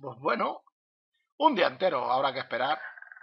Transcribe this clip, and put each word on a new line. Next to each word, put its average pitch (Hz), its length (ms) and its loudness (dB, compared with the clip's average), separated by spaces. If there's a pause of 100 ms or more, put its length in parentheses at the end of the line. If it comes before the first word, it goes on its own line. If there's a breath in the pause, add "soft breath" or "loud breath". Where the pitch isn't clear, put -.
Pues 131 180 -12
bueno, 180 440 -2 (760)
un 302 180 4
día 165 120 4
entero 131 440 0
habrá 131 220 2
que 123 80 -8
esperar. 127 400 -2 (420)